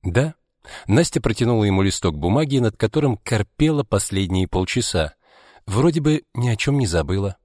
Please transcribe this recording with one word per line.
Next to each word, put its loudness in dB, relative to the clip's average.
«Да». -2
Настя 2
протянула 2
ему 4
листок 0
бумаги, 0
над 0
которым 0
корпела 0
последние -2
полчаса. -2
Вроде 0
бы 0
ни -2
о 0
чем 0
не 0
забыла. -2